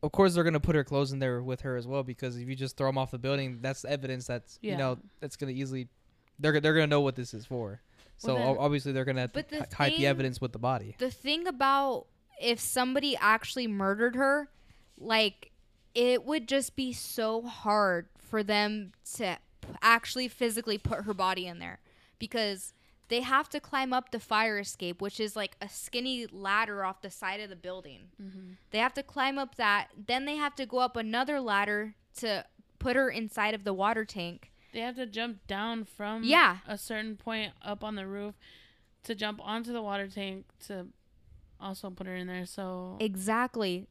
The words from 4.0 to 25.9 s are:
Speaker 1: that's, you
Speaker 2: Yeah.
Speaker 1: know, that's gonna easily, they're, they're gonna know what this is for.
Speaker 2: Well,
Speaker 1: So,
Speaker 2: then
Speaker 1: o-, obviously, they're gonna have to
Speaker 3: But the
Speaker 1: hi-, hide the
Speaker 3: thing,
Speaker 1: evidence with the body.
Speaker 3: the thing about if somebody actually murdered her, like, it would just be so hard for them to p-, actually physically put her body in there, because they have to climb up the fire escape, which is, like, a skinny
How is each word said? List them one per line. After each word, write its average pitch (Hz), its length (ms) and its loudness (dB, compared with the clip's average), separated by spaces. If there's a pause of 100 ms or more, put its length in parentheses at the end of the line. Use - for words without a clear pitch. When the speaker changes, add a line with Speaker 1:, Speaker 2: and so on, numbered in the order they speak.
Speaker 1:
that's, - 360 -6
you 214 80 -4
Speaker 2:
Yeah. 185 80 0
Speaker 1:
know, 131 200 0 (220)
that's 143 160 -8
gonna 135 160 -4
easily, 131 360 -4 (500)
they're, 151 220 6
they're 156 140 6
gonna 156 120 8
know 147 160 6
what 131 140 2
this 123 180 -6
is 110 120 -10
for. 110 340 -6 (420)
Speaker 2:
Well, 127 120 2
Speaker 1:
So, - 0 -
Speaker 2:
then 123 140 4
Speaker 1:
o-, 135 100 4
obviously, 143 340 2
they're 131 120 2
gonna 131 180 0
have 123 100 -4
to - 60 -4
Speaker 3:
But 302 120 -6
the 302 100 -4
Speaker 1:
hi-, - 140 -6
hide 147 180 4
the 320 60 0
Speaker 3:
thing, 139 80 4
Speaker 1:
evidence 135 340 2
with 127 120 -2
the 110 60 -10
body. 113 400 -2
Speaker 3:
the 254 120 -2
thing 311 360 -2
about 277 600 2 (340)
if 240 180 2
somebody 262 580 2
actually 220 500 2
murdered 208 500 0
her, 277 340 2 (480)
like, 220 520 0 (440)
it 247 300 4
would 269 240 0
just 269 260 0
be 262 180 -2
so 226 500 -2
hard 208 760 2
for - 260 -2
them 208 500 0 (220)
to 190 240 -4 (220)
p-, - 80 -14 (140)
actually 233 440 4
physically 226 520 -2
put 202 260 -2
her 214 80 -4
body 185 340 0
in 175 120 -12
there, 175 220 -12 (380)
because 208 540 -4 (360)
they 233 120 2
have 262 300 2
to 294 100 -4
climb 262 320 -2
up 254 180 0
the 233 80 -6
fire 214 400 2
escape, 180 440 -6
which 196 180 -6
is, 214 160 -2
like, 202 240 -4
a 202 80 -10
skinny 247 600 -6